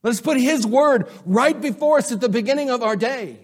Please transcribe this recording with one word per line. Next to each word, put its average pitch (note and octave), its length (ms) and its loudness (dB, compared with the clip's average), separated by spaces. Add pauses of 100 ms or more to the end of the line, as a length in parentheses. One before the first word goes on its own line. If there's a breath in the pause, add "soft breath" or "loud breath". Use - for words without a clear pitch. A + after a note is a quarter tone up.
Let A#3 80 0
us G3+ 100 -4
put D4+ 180 0
His B3+ 280 0
word C4 420 2 (160 loud breath)
right B3 340 2
before D4 380 0
us C#4 140 0
at G#3+ 100 -4
the B3 80 0
beginning C4 400 -2
of B3 140 -4
our A3 120 0
day G3+ 480 -6